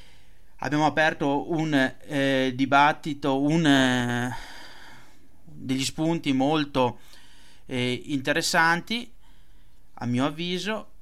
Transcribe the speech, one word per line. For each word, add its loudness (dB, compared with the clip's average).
Abbiamo 2
aperto 2
un, 2
eh, 2
dibattito, 4
un, 4
eh, 4
degli -4
spunti 0
molto, 2
eh, -2
interessanti, 2
a -6
mio 2
avviso, -4